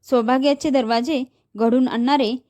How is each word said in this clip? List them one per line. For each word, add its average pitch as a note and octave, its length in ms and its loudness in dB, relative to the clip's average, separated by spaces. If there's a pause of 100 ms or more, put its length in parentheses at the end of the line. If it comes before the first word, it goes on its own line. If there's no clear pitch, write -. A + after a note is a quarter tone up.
सौभाग्याचे C4 600 0
दरवाजे B3 540 -2 (320)
घडून A#3+ 320 2
आणणारे B3 480 0 (140)